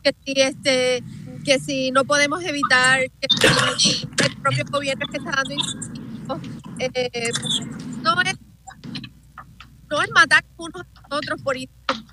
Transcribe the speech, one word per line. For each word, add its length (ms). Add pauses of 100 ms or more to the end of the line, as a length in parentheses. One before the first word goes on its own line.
que 100 (120)
si, 160
este, 640 (420)
que 140
si 320
no 120
podemos 400
evitar, 580 (180)
que 100
si 760 (180)
el 160
propio 300
gobierno 340
es 60
que 60
está 140
dando 220
incentivos 840 (540)
eh, 360 (720)
no 180
es, 140 (1500)
no 120
es 100
matar 320 (140)
unos 260 (260)
a 80
otros 240
por, 140 (580)